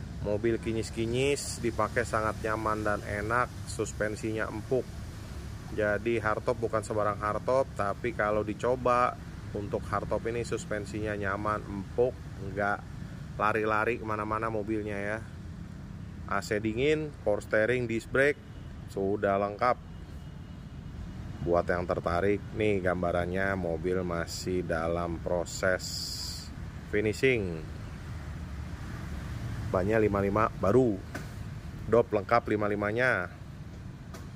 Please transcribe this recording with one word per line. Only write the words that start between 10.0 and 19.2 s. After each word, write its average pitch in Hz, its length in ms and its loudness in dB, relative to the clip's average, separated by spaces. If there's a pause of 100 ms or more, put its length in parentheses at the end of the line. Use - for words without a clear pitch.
ini 120 80 -2
suspensinya 107 720 -4
nyaman, 104 480 0
empuk, 101 560 0 (240)
nggak 101 400 0 (560)
lari-lari 107 640 2
kemana-mana 107 480 0
mobilnya 107 480 -2
ya. 104 220 -2 (1080)
A 98 160 0
C 107 160 0
dingin, 139 640 2
power 104 240 2
steering, 117 400 4
disc 113 240 -2
brake, 135 320 4 (480)
sudah 98 480 2